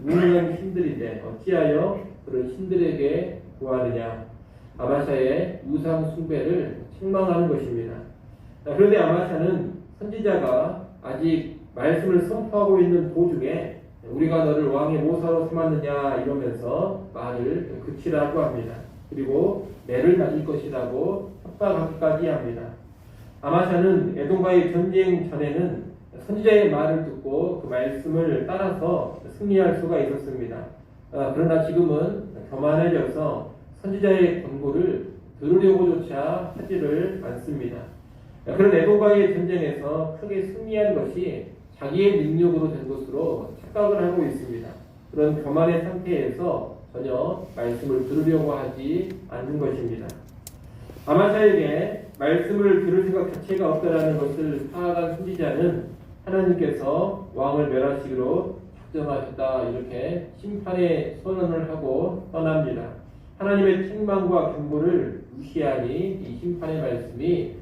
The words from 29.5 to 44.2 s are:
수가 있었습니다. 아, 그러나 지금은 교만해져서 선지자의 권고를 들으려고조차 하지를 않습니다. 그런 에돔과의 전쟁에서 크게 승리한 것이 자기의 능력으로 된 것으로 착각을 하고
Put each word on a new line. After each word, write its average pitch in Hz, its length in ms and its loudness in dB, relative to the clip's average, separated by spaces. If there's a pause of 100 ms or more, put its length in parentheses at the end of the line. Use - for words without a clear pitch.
수가 160 240 0
있었습니다. 127 560 -4 (560)
아, 139 220 -2
그러나 160 300 4
지금은 160 600 2 (260)
교만해져서 151 1000 0 (300)
선지자의 190 640 4
권고를 143 640 -2 (340)
들으려고조차 175 1160 2
하지를 175 680 -2
않습니다. - 540 -8 (640)
그런 190 300 6
에돔과의 208 600 6
전쟁에서 165 840 -2
크게 202 220 -4
승리한 208 520 0
것이 - 520 -4 (300)
자기의 160 480 4
능력으로 160 480 2
된 131 160 -8
것으로 135 720 -4
착각을 208 420 0
하고 175 220 0